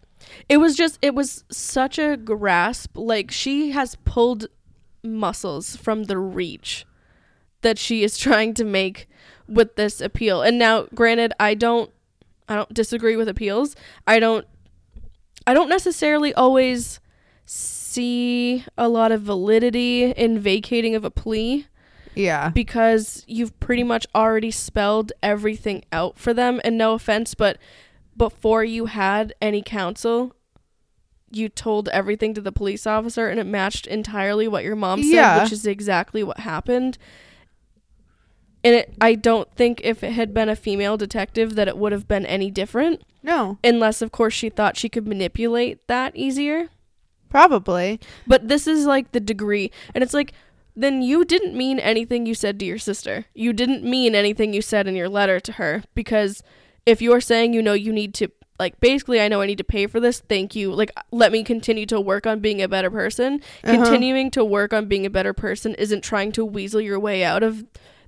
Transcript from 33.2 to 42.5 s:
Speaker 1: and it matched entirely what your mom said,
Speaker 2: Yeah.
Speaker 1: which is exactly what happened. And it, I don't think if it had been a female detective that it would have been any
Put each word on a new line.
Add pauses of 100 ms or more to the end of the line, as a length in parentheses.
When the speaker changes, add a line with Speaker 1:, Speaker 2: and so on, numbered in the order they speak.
Speaker 1:
and
it
matched
entirely
what
your
mom
said,
Speaker 2:
Yeah.
Speaker 1:
which
is
exactly
what
happened. (1700)
And
it,
I
don't
think
if
it
had
been
a
female
detective
that
it
would
have
been
any